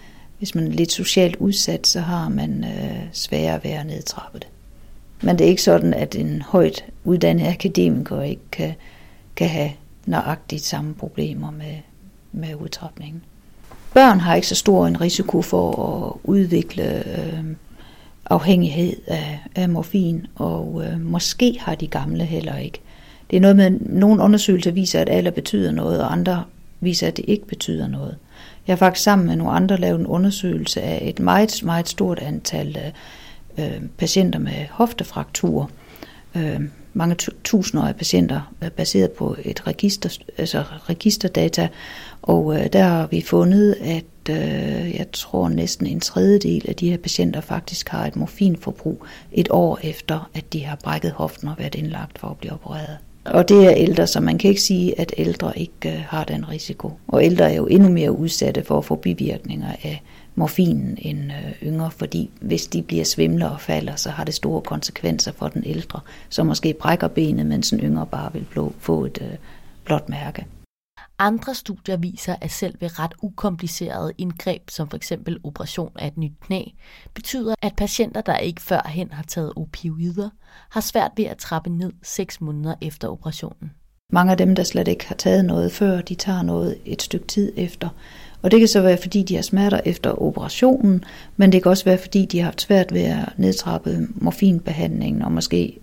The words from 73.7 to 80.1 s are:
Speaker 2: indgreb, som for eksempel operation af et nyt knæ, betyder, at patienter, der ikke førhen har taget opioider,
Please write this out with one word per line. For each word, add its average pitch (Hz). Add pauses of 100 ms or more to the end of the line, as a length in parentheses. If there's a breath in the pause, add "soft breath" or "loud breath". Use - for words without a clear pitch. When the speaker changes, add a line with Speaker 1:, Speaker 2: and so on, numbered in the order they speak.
Speaker 2:
indgreb, 180
som 151
for -
eksempel -
operation 160
af -
et 147
nyt 151 (140)
knæ, 190 (520 soft breath)
betyder, 220
at 202
patienter, 214
der 190
ikke 170
førhen 170
har 151
taget 160
opioider, 170 (420 soft breath)